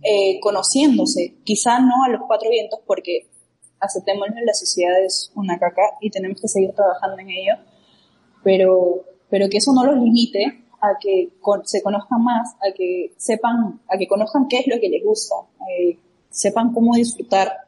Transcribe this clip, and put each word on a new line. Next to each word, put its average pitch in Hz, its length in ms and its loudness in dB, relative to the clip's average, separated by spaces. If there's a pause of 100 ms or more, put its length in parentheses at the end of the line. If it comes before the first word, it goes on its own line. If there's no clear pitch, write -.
eh, 196 380 2
conociéndose, 202 1040 0
quizá 233 340 0
no 254 260 4
a 254 60 0
los 214 160 -2
cuatro 220 240 0
vientos, 220 360 -2
porque 180 420 -4 (500)
aceptémoslo, 196 560 -4 (100)
la 214 100 0
sociedad 180 500 0
es - 320 -6
una 185 220 -4
caca 175 240 0 (180)
y 208 100 -4
tenemos 190 300 -8
que 220 80 -6
seguir 190 240 0
trabajando 190 480 -2
en 196 100 -20
ello, 185 240 -2 (880)
pero, 185 640 4 (260)
pero 196 180 0
que 202 100 -2
eso 269 140 2
no 247 120 4
los 277 180 4
limite - 640 0 (160)
a 202 200 0
que 190 300 0 (100)
con-, 202 240 -2
se 202 160 -2
conozcan 208 440 -2
más, 233 300 -2
a 196 200 -4
que 180 420 -4
sepan, 226 720 -2
a 190 80 0
que 190 120 -4
conozcan 214 400 0
qué 247 100 0
es 262 80 -2
lo 240 140 0
que 208 80 0
les 156 160 -2
gusta, - 320 -2 (420)
eh, 175 180 0 (320)
sepan 226 440 -2
cómo 233 240 2
disfrutar 233 560 0 (160)